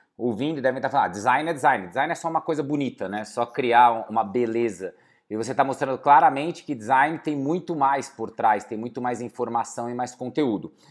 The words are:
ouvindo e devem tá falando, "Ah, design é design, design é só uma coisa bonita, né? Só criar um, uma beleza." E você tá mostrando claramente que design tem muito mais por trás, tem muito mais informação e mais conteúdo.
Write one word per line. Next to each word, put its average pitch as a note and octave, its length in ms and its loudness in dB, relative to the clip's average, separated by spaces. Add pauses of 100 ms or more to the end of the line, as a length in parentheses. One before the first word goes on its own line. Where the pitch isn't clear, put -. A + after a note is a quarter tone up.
(180)
ouvindo B2 420 -2
e - 20 -8
devem B2+ 200 0
tá C3+ 80 -2
falando, B2+ 160 2
"Ah, F2+ 40 -2
design B2+ 400 0
é E3+ 40 -2
design, B2+ 340 2
design C3+ 240 -2
é E3 40 -2
só - 140 -6
uma D#3+ 120 -2
coisa D3+ 200 -4
bonita, C#3 460 -4
né? G#2 160 -6
Só A#2+ 220 -4
criar A#2+ 460 6
um, A2+ 200 -4
uma A2+ 120 0
beleza." A2 680 -2 (360)
E G#2 60 -8
você A2+ 200 -4
tá C3+ 80 4
mostrando C3 340 -2
claramente D3 680 4
que D3 120 -6
design C3 420 0
tem D3+ 180 -4
muito D#3+ 400 -4
mais C#3 340 0
por A2 200 -10
trás, G#2+ 340 0
tem A2 140 -10
muito A#2 240 -8
mais B2 200 -4
informação A#2 680 -6
e A#2+ 40 -8
mais B2 200 -6
conteúdo. A#2 580 -2 (200)